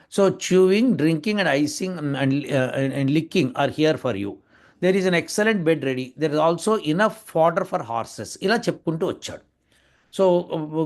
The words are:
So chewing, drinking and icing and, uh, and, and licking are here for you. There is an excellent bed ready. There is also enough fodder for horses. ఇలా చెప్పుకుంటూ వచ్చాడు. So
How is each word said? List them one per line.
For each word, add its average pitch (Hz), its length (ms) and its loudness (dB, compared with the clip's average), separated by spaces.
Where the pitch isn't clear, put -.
So 190 100 4
chewing, 185 640 4
drinking 160 420 0
and 151 280 2
icing 185 340 -6
and, 139 340 0
uh, 139 100 0
and, 135 580 -2
and 135 100 0
licking 156 360 0
are 131 340 -2
here 156 160 2
for 123 180 -4
you. 98 180 -6
There 190 160 2
is 185 100 2
an 175 120 2
excellent 208 460 0
bed 156 160 2
ready. 131 220 -4
There 151 120 -2
is 151 80 0
also 170 380 2
enough 196 260 2
fodder 170 260 2
for - 180 -4
horses. 113 600 -8
ఇలా 202 140 2
చెప్పుకుంటూ 165 500 -4
వచ్చాడు. - 340 -8
So 180 260 4